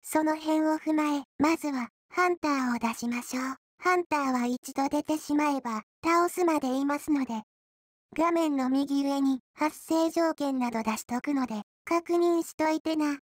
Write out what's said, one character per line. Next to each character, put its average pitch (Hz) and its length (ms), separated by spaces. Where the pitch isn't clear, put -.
そ 311 220
の 311 100
辺 311 280
を 311 180
踏 311 140
ま 302 220
え、 277 60
ま 320 180
ず 302 120
は、 254 220
ハ 359 180
ン 349 100
タ 311 100
ー 254 280
を - 40
出 226 140
し - 120
ま 240 160
し - 160
ょ - 20
う。 262 160
ハ 359 140
ン 359 100
タ 302 120
ー 277 160
は 240 140
一 - 280
度 277 140
出 294 160
て 311 120
し 294 180
ま 294 160
え 277 100
ば、 226 220
倒 339 240
す 359 160
ま 320 140
で 262 180
い 277 80
ま 285 140
す 311 140
の 277 120
で。 220 200
画 339 160
面 320 240
の 262 140
右 277 340
上 277 160
に、 269 200
発 302 240
生 330 320
条 330 240
件 277 240
な 240 120
ど 226 120
出 220 140
し - 100
と 240 140
く 294 140
の 262 120
で、 214 160
確 339 300
認 349 280
し - 140
と 311 140
い 311 100
て 320 160
な。 294 300